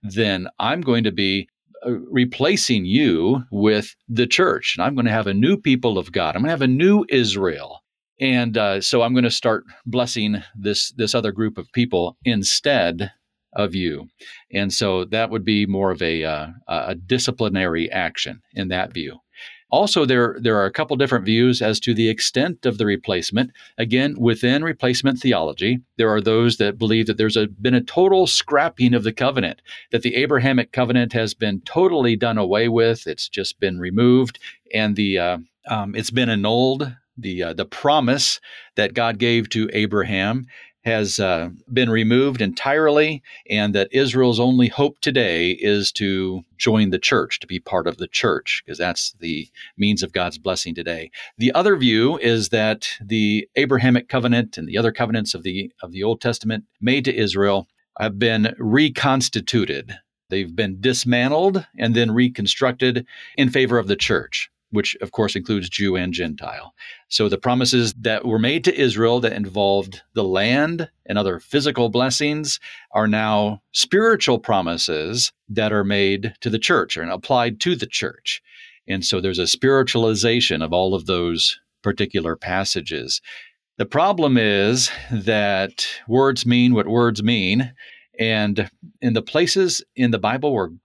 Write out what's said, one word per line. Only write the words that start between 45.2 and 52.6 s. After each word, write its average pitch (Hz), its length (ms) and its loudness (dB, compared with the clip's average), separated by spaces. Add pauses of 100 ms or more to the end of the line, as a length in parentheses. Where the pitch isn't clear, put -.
is 101 400 0
to 95 500 -2 (160)
join 107 320 2
the 90 80 0
church, - 420 0
to - 60 -14
be 92 140 -8
part 90 260 -2
of 85 120 -4
the 87 100 -8
church, - 580 -2
'cause 76 140 -14
that's 87 400 -4
the 80 280 -6 (300)
means 101 240 0
of 92 100 -6
God's 90 280 -4
blessing 90 340 -6
today. 82 380 -8 (260)
The 120 140 2
other 190 240 4
view 127 420 2
is 113 320 0
that 110 400 0 (100)